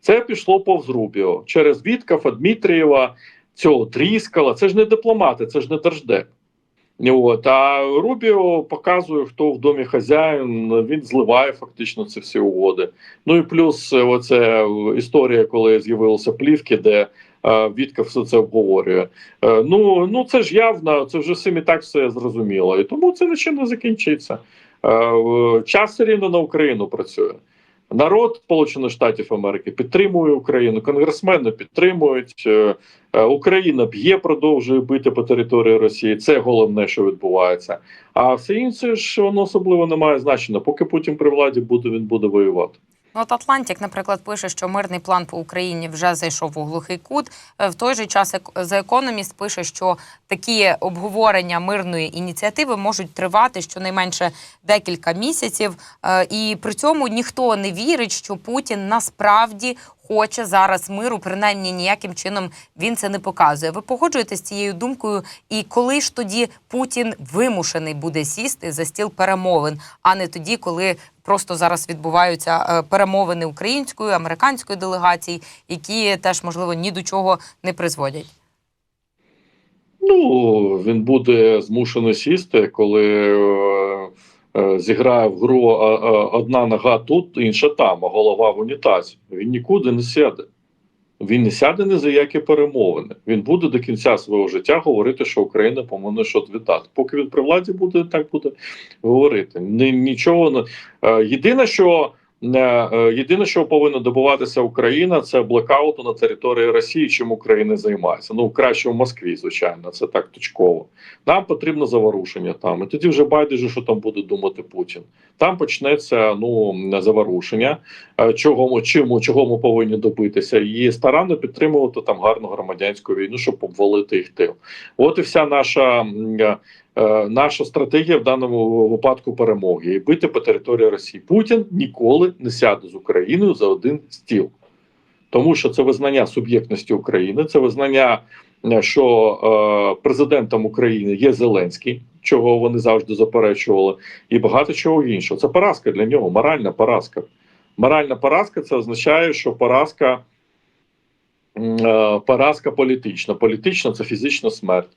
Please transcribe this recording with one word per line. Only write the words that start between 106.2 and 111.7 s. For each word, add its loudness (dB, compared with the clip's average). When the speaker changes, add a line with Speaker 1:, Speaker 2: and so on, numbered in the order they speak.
Speaker 1:
Росії, 0
чим -2
Україна 2
займається. -4
Ну, 0
краще 0
в -2
Москві, -4
звичайно, -6
це -6
так -4
точково. -2
Нам 2
потрібно -4